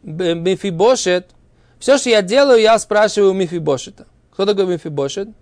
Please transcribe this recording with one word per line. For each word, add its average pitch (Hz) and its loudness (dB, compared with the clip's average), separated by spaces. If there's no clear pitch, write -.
бе-, 170 -4
Мефибошет». 185 -2
Всё, 269 2
что 254 -2
я 214 4
делаю, 247 4
я 220 4
спрашиваю 208 2
у - -2
Мефибошета. 160 -6
Кто 196 -4
такой 202 0
Мефибошет? 165 -6